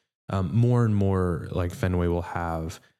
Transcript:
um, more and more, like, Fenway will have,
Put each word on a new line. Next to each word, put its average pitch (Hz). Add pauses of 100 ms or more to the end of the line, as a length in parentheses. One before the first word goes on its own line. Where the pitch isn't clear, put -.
(300)
um, 92
more 120
and 107
more, 92
like, 87
Fenway 90
will 87
have, 85 (200)